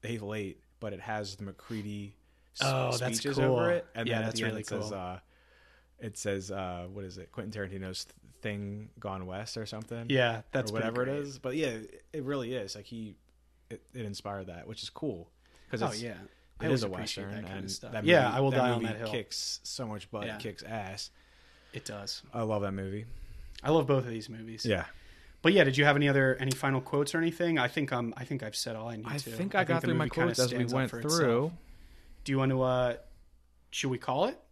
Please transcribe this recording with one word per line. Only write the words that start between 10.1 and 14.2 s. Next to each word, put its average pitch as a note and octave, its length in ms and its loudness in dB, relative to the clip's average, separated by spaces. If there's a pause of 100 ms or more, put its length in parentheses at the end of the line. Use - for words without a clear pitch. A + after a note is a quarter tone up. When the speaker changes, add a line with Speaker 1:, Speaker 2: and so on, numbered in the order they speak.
Speaker 2:
that's A#2+ 200 -2
Speaker 1:
Or G#2+ 40 -4
Speaker 2:
pretty A2 140 0
Speaker 1:
whatever B2 140 0
it - 100 2
Speaker 2:
great. C#3+ 140 -4
Speaker 1:
is. C3 120 -12
But C3 160 -4
yeah, C3+ 220 0 (360)
it D3+ 100 -6
really C3 300 -2
is. G#2 220 -4
Like, G#2 100 -14
he, A2+ 300 -10 (540)
it, A#2 120 -10 (120)
it A#2+ 120 -6
inspired G2 420 -6